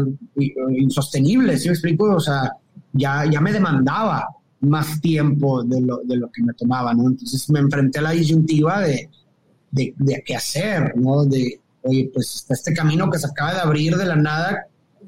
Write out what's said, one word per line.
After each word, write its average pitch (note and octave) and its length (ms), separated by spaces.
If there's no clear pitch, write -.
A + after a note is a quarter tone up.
i-, C#3+ 180
insostenible, C#3+ 800
¿sí E3+ 100
me F3 60
explico? F3+ 400
O E3 60
sea, C#3 300
ya, C#3 360
ya D3 120
me G3+ 100
demandaba D#3+ 760
más D3 380
tiempo C#3 600
de B2+ 180
lo, B2 240
de B2 140
lo A#2 120
que A#2 120
me A#2 100
tomaba, B2 400
¿no? A#2+ 140
Entonces C3 420
me D3 120
enfrenté C#3 380
a D3 40
la D#3 80
disyuntiva D#3+ 720
de, C#3+ 260
de, C3 260
de C3+ 260
qué B2+ 140
hacer, F#3 600
¿no? C3+ 280
De, C3 340
"Oye, C3 320
pues - 220
está - 180
este D#3+ 220
camino E3 360
que F3 80
se D3+ 80
acaba D3 280
de F#3 60
abrir D#3 360
de F#3+ 80
la E3+ 120
nada, D#3 500